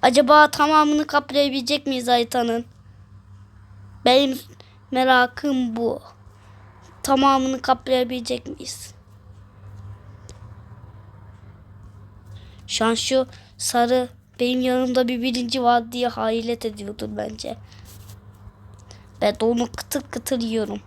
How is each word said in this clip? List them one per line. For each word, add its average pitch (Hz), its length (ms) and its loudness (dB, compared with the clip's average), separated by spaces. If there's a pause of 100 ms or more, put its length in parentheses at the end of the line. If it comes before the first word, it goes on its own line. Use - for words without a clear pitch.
Acaba 294 480 6
tamamını 302 560 2
kaplayabilecek 285 800 -2
miyiz 254 200 -4
haritanın? 233 580 0 (1400)
Benim 262 340 4 (520)
merakım 254 840 2
bu. 233 260 -2 (1000)
Tamamını 262 580 2
kaplayabilecek 254 840 -2
miyiz? - 460 -14 (3750)
Şu - 180 -2
an 226 100 2
şu 262 320 0 (300)
sarı 247 520 0 (300)
benim 254 220 0
yanımda 254 460 0
bir 247 140 -4
birinci 247 420 -2
var 240 280 2
diye 247 160 -2
hayret 226 580 -4
ediyordur 214 520 -8
bence. 214 400 -8 (1600)
Ben 202 180 0
de 220 60 0
onu 240 260 0
kıtır - 300 -8
kıtır 240 400 -6
yiyorum. 214 460 -4